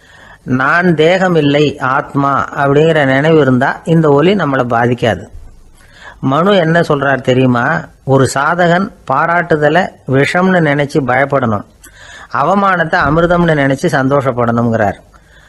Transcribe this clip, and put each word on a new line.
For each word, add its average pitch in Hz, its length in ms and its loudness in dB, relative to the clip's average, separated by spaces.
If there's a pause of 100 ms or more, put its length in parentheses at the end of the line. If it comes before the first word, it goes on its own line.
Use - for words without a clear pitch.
(440)
"நான் 156 520 0
தேகம் 175 400 2
இல்லை, 147 420 0
ஆத்மா" 139 540 -2 (240)
அப்படிங்கிற 151 500 2
நினைவு 147 340 2
இருந்தா 131 440 0
இந்த 160 260 2
ஒலி 151 260 2
நம்மளை 139 320 -2
பாதிக்காது. 120 560 -2 (960)
மனு 160 360 0
என்ன 165 240 2
சொல்றார் 139 420 0
தெரியுமா? 127 440 0 (380)
ஒரு 131 300 2
சாதகன் 170 540 0 (240)
பாராட்டுதலை 165 720 0 (240)
விஷம்னு 180 520 0
நினைச்சு 147 480 0
பயப்படணும், 127 580 -2 (680)
அவமானத்தை 175 720 0
அமிர்தம்னு 170 480 2
நினைச்சு 139 320 -2
சந்தோஷப்படணுங்கிறார். 120 1080 0 (520)